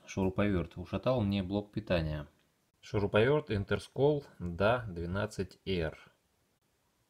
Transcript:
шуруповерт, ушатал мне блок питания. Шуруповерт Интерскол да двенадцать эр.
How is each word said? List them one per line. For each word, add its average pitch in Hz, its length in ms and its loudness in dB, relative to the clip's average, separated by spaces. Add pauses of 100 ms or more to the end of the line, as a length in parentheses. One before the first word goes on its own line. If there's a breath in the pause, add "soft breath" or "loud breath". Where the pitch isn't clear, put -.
шуруповерт, 95 720 0
ушатал 98 440 -2
мне 101 220 0
блок 101 280 -2
питания. 78 560 -2 (540)
Шуруповерт 113 720 2
Интерскол 123 760 0 (140)
да 98 480 2
двенадцать 92 760 -6
эр. 85 320 -2 (1160)